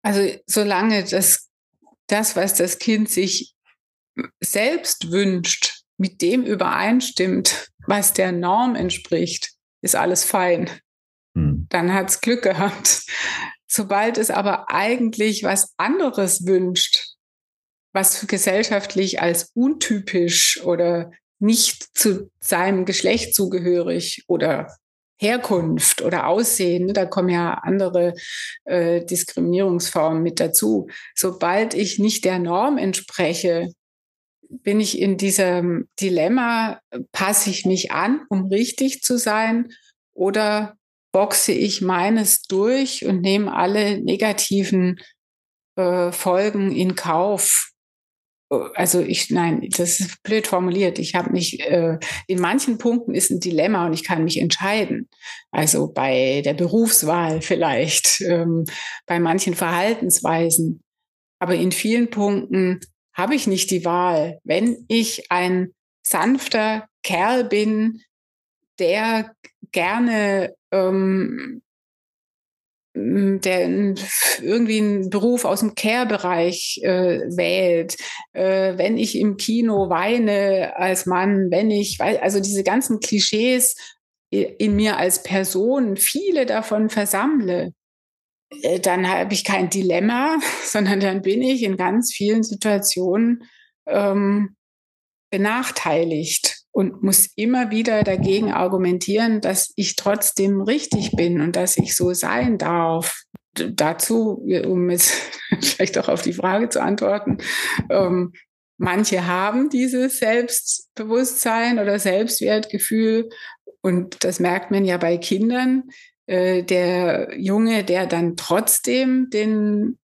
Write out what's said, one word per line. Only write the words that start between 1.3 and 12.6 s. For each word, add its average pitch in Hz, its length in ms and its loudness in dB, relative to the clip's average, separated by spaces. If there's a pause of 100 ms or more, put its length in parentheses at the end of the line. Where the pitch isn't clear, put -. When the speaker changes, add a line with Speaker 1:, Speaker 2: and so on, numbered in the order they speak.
Speaker 1:
das, 214 280 0
was 190 180 0
das - 240 0
Kind 220 320 0
sich - 460 -2 (840)
selbst 214 720 -2
wünscht, 185 720 0 (160)
mit - 240 -4
dem 233 220 2
übereinstimmt, 190 1300 0 (160)
was 202 260 2
der 185 180 0
Norm 196 440 0
entspricht, 175 800 -4 (280)
ist - 140 0
alles 180 280 0
fein. 180 460 0 (680)
Speaker 2:
Hm. 76 340 0
Speaker 1:
Dann 180 240 0
hat's 190 280 -2
Glück 240 220 0
gehabt. - 600 0 (640)